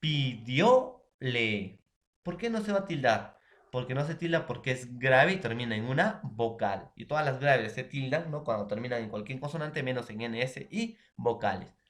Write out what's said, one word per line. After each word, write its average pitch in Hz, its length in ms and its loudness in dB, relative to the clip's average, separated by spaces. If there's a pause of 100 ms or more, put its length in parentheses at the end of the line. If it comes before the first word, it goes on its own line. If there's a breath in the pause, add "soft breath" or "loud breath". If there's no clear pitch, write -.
Pidióle. 127 1800 2 (420)
¿Por - 140 -6
qué 233 120 -4
no 226 120 -2
se 208 100 -4
va 202 80 4
a 190 60 -2
tildar? 120 540 0 (320 soft breath)
Porque 123 220 -4
no 139 120 0
se 160 100 -4
tilda 165 320 0
porque - 240 -4
es 123 260 -4
grave 131 360 6
y - 40 0
termina 117 380 -2
en 107 100 -2
una 160 380 2
vocal. 110 720 -2
Y 113 100 -14
todas 151 200 0
las 131 140 0
graves 127 340 4
se 127 100 -6
tildan, 143 480 -2
¿no? 147 120 -6
Cuando 104 240 -2
terminan 117 360 -4
en 107 60 -6
cualquier 107 300 -8
consonante, 147 440 -6
menos 127 260 -4
en 107 120 -8
N 117 200 -4
S - 300 -6
y 226 260 -4 (200 loud breath)
vocales. 104 580 -2 (140)